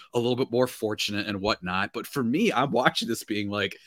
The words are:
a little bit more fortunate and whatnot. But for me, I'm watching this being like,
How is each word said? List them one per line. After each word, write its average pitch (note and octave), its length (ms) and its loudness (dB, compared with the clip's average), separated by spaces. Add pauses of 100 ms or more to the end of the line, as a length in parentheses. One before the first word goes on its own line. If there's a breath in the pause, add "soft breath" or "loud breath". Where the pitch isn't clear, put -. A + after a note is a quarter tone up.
(140 loud breath)
a B2 40 4
little A#2+ 180 2
bit B2 140 -2
more B2 160 4
fortunate G#2 600 -4
and G2+ 160 -4
whatnot. G2 500 0
But A2+ 140 -8
for C3 180 -2
me, D#3+ 260 2
I'm C3 200 2
watching - 380 2
this A2+ 160 -2
being G#2 260 -4
like, G2+ 260 -2 (100)